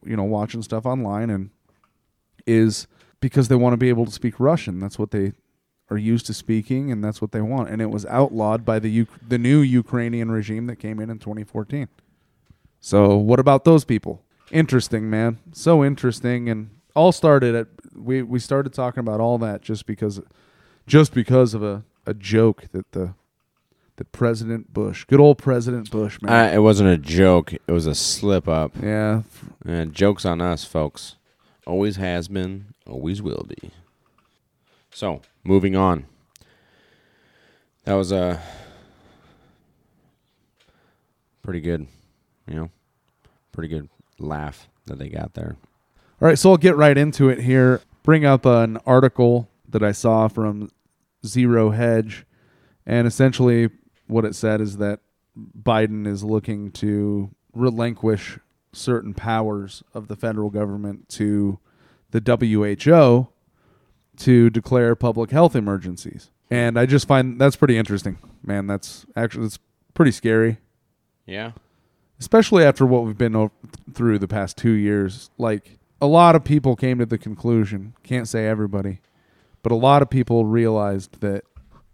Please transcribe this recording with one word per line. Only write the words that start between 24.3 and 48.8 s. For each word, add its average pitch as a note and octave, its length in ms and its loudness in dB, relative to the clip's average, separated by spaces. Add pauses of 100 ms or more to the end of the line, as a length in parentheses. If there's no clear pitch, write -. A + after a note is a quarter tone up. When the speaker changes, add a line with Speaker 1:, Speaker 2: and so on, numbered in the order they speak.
Speaker 1:
Bush, G2+ 320 -6
good C#3 160 4
old D3 160 8
President B2 540 -4
Bush, G#2+ 320 -6
man. G#2 100 -2 (160)
Speaker 2:
Uh, D#2+ 60 0
it G#2+ 60 4
wasn't G#2 280 6
a F2 80 6
joke. E2+ 560 4
It - 180 -8
was E2 160 0
a D2+ 80 -2
slip - 540 -4
up. D#2 240 -2 (100)
Speaker 1:
Yeah. G#2+ 400 -2 (460)
Speaker 2:
Uh, E2+ 160 -4
joke's F#2+ 400 -2
on E2+ 160 -2
us, F2 240 -4
folks. - 520 -8 (500)
Always G2 300 -2
has F2+ 320 -6
been, G2 440 -10 (160)
always D#2+ 320 -8
will D#2 260 -10
be. - 240 -20 (1200)
So, E2 300 -10 (240)
moving F#2+ 320 0
on. F2+ 300 0 (1800)
That G2 100 -2
was F#2+ 160 0
a F2+ 300 -2 (3000)
pretty F2 180 -8
good, D#2 260 -6 (600)
you D#2+ 60 -12
know, D#2+ 160 -10 (800)
pretty D#2+ 160 -12
good D2+ 200 -10 (300)
laugh D2+ 500 -12 (180)
that - 120 -14
they C#2 100 -14
got D2 260 -12
there. D#2 220 -12 (640)
Speaker 1:
All D#3 80 6
right, D3 100 4
so F#3+ 120 6
I'll F#3 60 8
get E3 200 4
right D3 200 6
into C#3+ 320 2
it B2+ 120 0
here. B2+ 400 4 (220)
Bring D#3 220 4
up C3+ 200 4
an A2+ 420 2